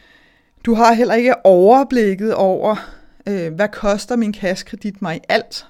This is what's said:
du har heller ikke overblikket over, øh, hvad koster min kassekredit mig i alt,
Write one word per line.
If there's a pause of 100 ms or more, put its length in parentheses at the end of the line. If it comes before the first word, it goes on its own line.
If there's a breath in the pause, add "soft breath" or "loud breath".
(640 soft breath)
du
har
heller
ikke
overblikket
over, (500 loud breath)
øh,
hvad
koster
min
kassekredit
mig
i
alt,